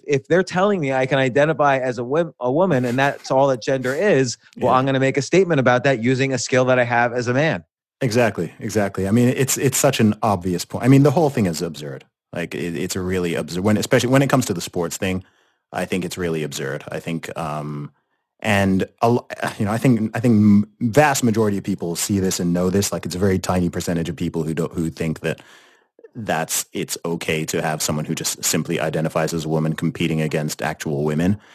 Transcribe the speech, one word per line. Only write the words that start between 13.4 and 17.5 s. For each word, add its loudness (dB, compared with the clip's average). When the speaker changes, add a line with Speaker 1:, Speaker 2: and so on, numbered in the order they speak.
Speaker 2:
when, 4
especially 2
when 6
it 0
comes 2
to -2
the -4
sports -4
thing, -4
I -4
think -4
it's -10
really -4
absurd. -8
I -8
think, -8
um, -8